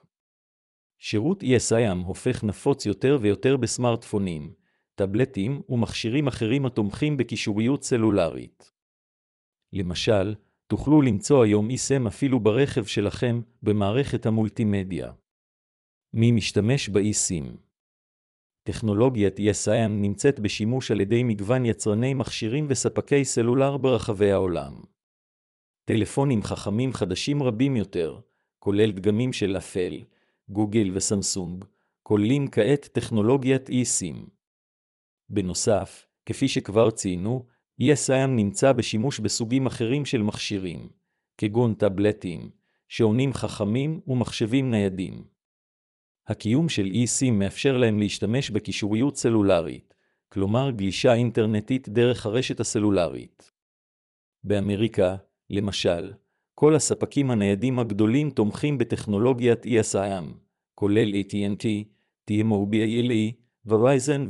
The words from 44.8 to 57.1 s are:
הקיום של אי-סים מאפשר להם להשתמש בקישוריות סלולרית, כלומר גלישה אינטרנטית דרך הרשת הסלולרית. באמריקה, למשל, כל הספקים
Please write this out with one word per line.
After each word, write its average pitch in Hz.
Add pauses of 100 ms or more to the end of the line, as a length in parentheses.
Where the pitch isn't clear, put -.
הקיום 123
של 101
אי-סים 117
מאפשר 123
להם 110
להשתמש 104
בקישוריות 107
סלולרית, 95 (360)
כלומר 110
גלישה 101
אינטרנטית 113
דרך 117
הרשת 120
הסלולרית. 92 (920)
באמריקה, 101 (340)
למשל, 98 (420)
כל 156
הספקים 131